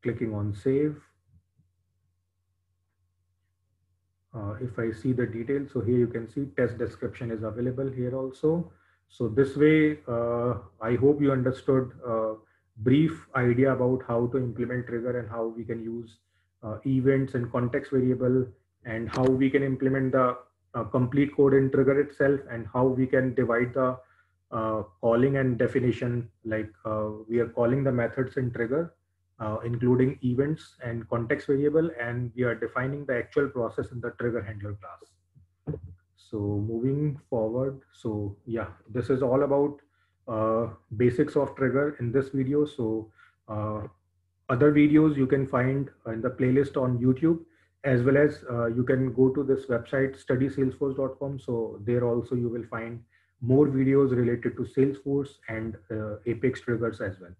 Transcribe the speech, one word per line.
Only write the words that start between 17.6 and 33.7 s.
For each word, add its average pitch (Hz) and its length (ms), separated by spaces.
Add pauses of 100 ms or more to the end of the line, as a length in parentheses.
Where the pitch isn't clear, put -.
variable, 127 560 (400)
and 113 240
how 127 140
we 131 260
can 139 120
implement 135 500
the, 127 260 (360)
uh, 117 100
complete 135 520
code 139 160
in 135 180
trigger 135 300
itself, 143 400 (100)
and 117 220
how 127 140
we 131 200
can 127 280
divide 123 400
the 127 240 (540)
uh, 110 300 (180)
calling 123 380
and 127 200
definition, 120 720 (160)
like, 110 260 (140)
uh, 107 240 (200)
we 117 120
are 113 80
calling 123 340
the 135 100
methods 123 440
in 127 160
trigger, 135 420 (460)
uh, 107 240
including 123 580
events 135 640
and 117 240
context 117 380
variable, 147 440 (100)
and 120 360
we 123 60
are 120 120
defining 131 520
the 131 100
actual 135 320
process 117 440